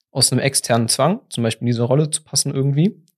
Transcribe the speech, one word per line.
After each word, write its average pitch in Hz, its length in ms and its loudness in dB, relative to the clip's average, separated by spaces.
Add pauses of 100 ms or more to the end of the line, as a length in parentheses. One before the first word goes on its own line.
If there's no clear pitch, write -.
(100)
aus - 220 0
einem 127 80 2
externen 117 480 0
Zwang, 170 320 0 (100)
zum 120 140 -4
Beispiel 113 180 -2
in 120 100 0
diese 120 120 0
Rolle 147 260 2
zu - 140 -6
passen - 300 -4
irgendwie, 139 480 0 (160)